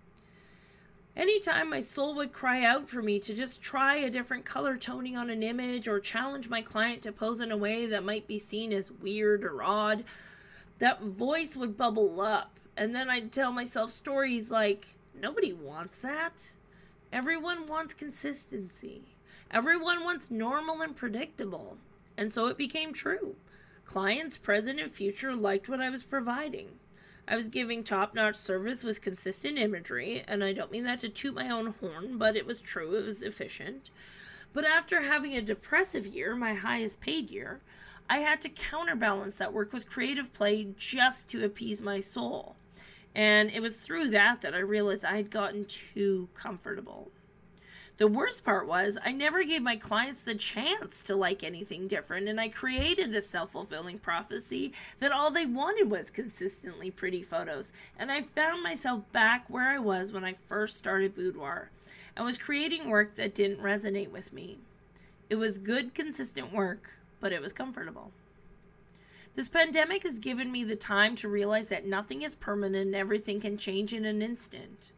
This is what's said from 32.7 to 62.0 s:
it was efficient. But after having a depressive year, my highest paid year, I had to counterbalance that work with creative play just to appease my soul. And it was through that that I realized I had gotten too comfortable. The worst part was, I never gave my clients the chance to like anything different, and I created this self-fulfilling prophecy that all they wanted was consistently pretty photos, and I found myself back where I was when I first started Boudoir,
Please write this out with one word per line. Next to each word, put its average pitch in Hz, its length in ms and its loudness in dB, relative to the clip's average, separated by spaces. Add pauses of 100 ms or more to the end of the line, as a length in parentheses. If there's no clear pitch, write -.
it 220 100 0
was 214 160 -6
efficient. - 720 -8 (600)
But 302 120 0
after 330 360 4
having 285 340 2
a 233 60 0
depressive 214 640 0
year, 208 280 -4
my 226 200 0
highest 220 440 -2
paid 294 300 -2
year, - 320 -10 (480)
I 277 100 4
had 302 220 2
to 294 80 -6
counterbalance 220 880 0
that 202 160 -2
work 208 180 -2
with 247 180 -8
creative 262 440 -2
play 208 440 2
just 254 520 2
to 226 160 0
appease 214 360 -4
my 202 200 -2
soul. - 540 -6 (580)
And 214 380 6
it 226 100 -2
was 226 160 -2
through 320 320 -2
that 214 320 6
that 156 140 -2
I 180 40 0
realized 196 460 2
I 185 120 2
had 208 120 -2
gotten 208 360 -2
too 196 680 0
comfortable. - 800 -10 (840)
The 214 100 10
worst 285 360 2
part 190 220 4
was, 190 400 4
I 240 60 2
never 302 320 4
gave 311 180 2
my 240 140 2
clients 233 480 0
the 233 100 -2
chance 285 720 -2
to 196 120 0
like 190 280 2
anything 175 440 -6
different, 190 400 -2
and 220 140 0
I 220 80 0
created 269 600 2
this 208 180 0
self-fulfilling 175 720 -6
prophecy 247 720 -4 (240)
that 277 140 2
all 285 180 4
they 320 160 2
wanted 285 460 2
was 180 180 -2
consistently 185 800 -8
pretty 185 320 -2
photos, 165 500 -6 (280)
and 262 120 -4
I 285 120 0
found 320 400 0
myself 254 480 -2
back 233 380 4
where 247 180 2
I 277 100 2
was 196 340 0
when 190 120 -6
I 185 100 -4 (140)
first 214 300 -2
started 190 360 2
Boudoir, 175 560 -4 (460)